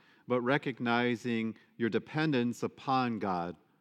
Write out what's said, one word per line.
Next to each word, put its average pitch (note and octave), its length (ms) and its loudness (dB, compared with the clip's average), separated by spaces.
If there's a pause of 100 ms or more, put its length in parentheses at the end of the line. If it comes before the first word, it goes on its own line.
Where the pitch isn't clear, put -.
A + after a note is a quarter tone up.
(280)
but B2 140 2
recognizing A#2+ 1120 0 (240)
your A2+ 140 0
dependence A#2+ 720 0
upon B2 560 0
God F2 360 -2 (260)